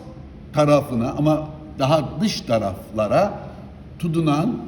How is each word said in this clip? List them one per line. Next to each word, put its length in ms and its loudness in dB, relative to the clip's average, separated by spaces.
tarafına 580 4
ama 380 2
daha 300 4
dış 200 -2
taraflara 1000 0
tutunan 560 0